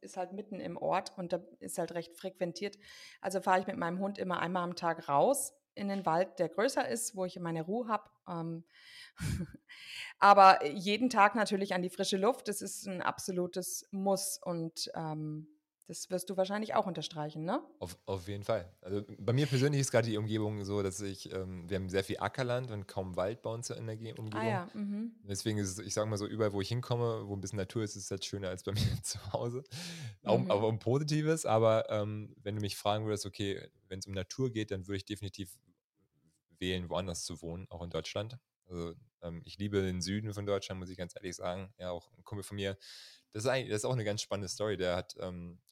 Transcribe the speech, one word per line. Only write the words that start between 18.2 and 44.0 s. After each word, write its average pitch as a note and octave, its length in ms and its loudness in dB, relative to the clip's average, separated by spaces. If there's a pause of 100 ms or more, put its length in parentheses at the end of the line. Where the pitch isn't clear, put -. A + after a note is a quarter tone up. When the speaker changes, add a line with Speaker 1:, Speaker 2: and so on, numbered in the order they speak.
Speaker 2:
jeden G2+ 160 -6
Fall. G2 380 -2
Also G2+ 220 -2 (160)
bei G2+ 140 2
mir C#3+ 120 4
persönlich C#3 360 4
ist B2+ 100 0
gerade A#2 180 6
die G#2 80 2
Umgebung G#2+ 480 0
so, G2+ 160 0
dass F#2+ 180 -2
ich, G2 320 -8
ähm, F#2 380 -6
wir G2 80 0
haben F#2 120 -4
sehr F#2+ 140 4
viel - 140 -4
Ackerland B2 540 -2
und G2+ 160 -6
kaum F#2 280 -6
Wald G2 280 -2
bei A2 80 -4
uns A#2 180 -8
in - 160 -8
der A2 120 -6
Ge-, A2+ 180 -12
Umgebung. A2 160 -8
Speaker 1:
Ah A3 140 -2
ja, F#3+ 280 -2
mhm. G#3 380 -6 (120)
Speaker 2:
Deswegen G2+ 360 -2
ist G2 100 0
es, F#2 100 -6
ich G2+ 140 -8
sag G#2+ 140 2
mal A2 100 0
so, G#2 100 -2
überall, G#2+ 260 0
wo G2+ 80 0
ich F#2+ 80 -4
hinkomme, A#2 580 -2
wo G2+ 80 -4
ein G2 60 -4
bisschen G2 160 -6
Natur G2+ 260 -2
ist, G#2 120 -4
ist G2 100 -10
es - 60 -10
halt G2 140 -4
schöner G2 240 -4
als F#2 140 -8
bei G2 80 -2
<laughs> - 20 0
mir - 300 0
zu - 160 -6 (140)
Hause. A#2+ 300 -2 (600)
Auch, A#2 260 4
Speaker 1:
Mhm. - 0 -
Speaker 2:
auch G#2+ 200 4
ein A2 100 2
Positives, D3+ 640 2
aber, A2 440 6
ähm, G#2+ 520 -4
wenn G#2 140 -4
du G#2+ 60 -2
mich G2+ 160 -2
fragen G#2+ 280 2
würdest, G#2 220 0
okay, G2 420 -4 (180)
wenn's F#2+ 200 -10
um G2+ 60 -8
Natur A#2 380 -2
geht, G#2+ 200 -4
dann F#2 160 -4
würde G2+ 100 -2
ich F#2+ 80 -8
definitiv G2 520 -8 (1040)
wählen, F#2 300 -2
woanders E2+ 360 -2
zu E2+ 160 -10
wohnen, E2+ 280 -8
auch F2 140 -12
in F2 60 -8
Deutschland. G#2+ 480 -4 (280)
Also, E2+ 300 -6 (260)
ähm, E2+ 240 -8
ich - 120 -14
liebe G2+ 240 2
den F2+ 200 0
Süden G2+ 320 -2
von G2+ 120 -6
Deutschland, G2 340 -2
muss F#2 100 -10
ich F#2 80 -12
ganz F2+ 180 -8
ehrlich F2+ 200 -8
sagen. F#2+ 420 -6
Ja, F2+ 140 -6
auch F2 220 -8
ein F#2 100 -20
Kumpel G2+ 200 -8
von G2+ 120 -10
mir, G2 200 -2 (580)
das G#2+ 100 -6
ist B2+ 60 -2
eigentlich, B2 200 0
das G#2+ 120 0
ist - 40 -2
auch B2+ 80 2
eine A#2+ 100 2